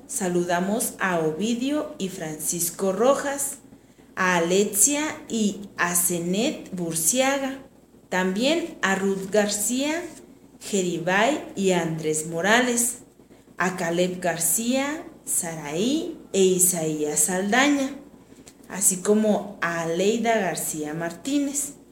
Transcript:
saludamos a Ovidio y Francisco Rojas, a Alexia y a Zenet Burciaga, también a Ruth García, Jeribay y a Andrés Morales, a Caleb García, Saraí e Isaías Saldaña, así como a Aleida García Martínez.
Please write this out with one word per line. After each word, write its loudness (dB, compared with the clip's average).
saludamos 0
a 0
Ovidio -2
y -6
Francisco -4
Rojas, 0
a 2
Alexia 2
y 0
a 0
Zenet -2
Burciaga, 0
también 0
a 2
Ruth -2
García, 0
Jeribay 0
y 2
a 2
Andrés -2
Morales, 2
a 0
Caleb 0
García, 0
Saraí -2
e 4
Isaías 2
Saldaña, 2
así 0
como 2
a -2
Aleida 2
García -4
Martínez. -4